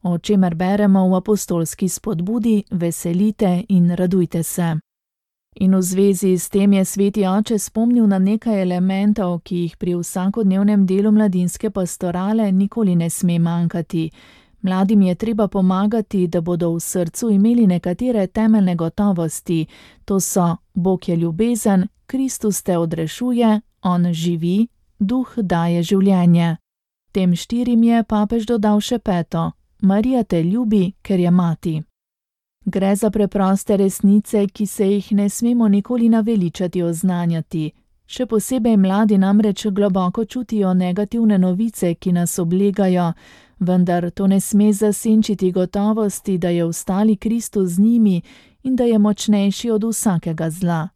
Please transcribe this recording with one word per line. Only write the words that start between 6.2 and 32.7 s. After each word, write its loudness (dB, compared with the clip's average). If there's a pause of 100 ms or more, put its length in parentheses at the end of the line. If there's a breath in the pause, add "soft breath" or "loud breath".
s -8
tem 2
je 2
sveti -2
oče -2
spomnil 0
na 2
nekaj 0
elementov, 0
ki -8
jih -4
pri -4
vsakodnevnem 0
delu 2
mladinske 0
pastorale -2
nikoli 0
ne 0
sme -2
manjkati. -2 (500 soft breath)
Mladim 2
je 2
treba -2
pomagati, 0
da -2
bodo -2
v -4
srcu -4
imeli 4
nekatere 0
temeljne 2
gotovosti. -2 (400 loud breath)
To 0
so: 0 (160)
Bog -2
je 0
ljubezen, 0 (180)
Kristus -4
te -2
odrešuje, -2 (200)
On 0
živi, -2 (320)
Duh -2
daje 0
življenje. 2 (540)
Tem 0
štirim 0
je 2
papež -2
dodal 0
še -4
peto: -4 (300)
Marija 2
te -2
ljubi, 0 (100)
ker -2
je 2
mati. 0 (840)
Gre 0